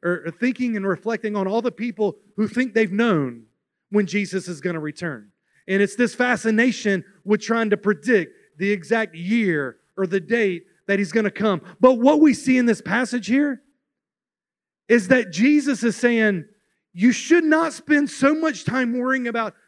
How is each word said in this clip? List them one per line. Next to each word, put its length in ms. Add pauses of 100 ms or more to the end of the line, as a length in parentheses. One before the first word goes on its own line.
or, 240
or 40
thinking 460
and 100
reflecting 500
on 100
all 160
the 100
people 440 (200)
who 120
think 260
they've 180
known 520 (460)
when 160
Jesus 420
is 120
gonna 200
return. 500 (380)
And 120
it's 140
this 220
fascination 880 (200)
with 160
trying 300
to 60
predict 560 (260)
the 120
exact 440
year 640 (180)
or 100
the 140
date 440 (220)
that 120
he's 140
gonna 180
come. 320 (180)
But 140
what 260
we 140
see 240
in 80
this 160
passage 440
here 360 (1300)
is 200
that 240
Jesus 520
is 120
saying, 480 (480)
you 200
should 320
not 280
spend 380
so 240
much 300
time 340
worrying 300
about 260 (140)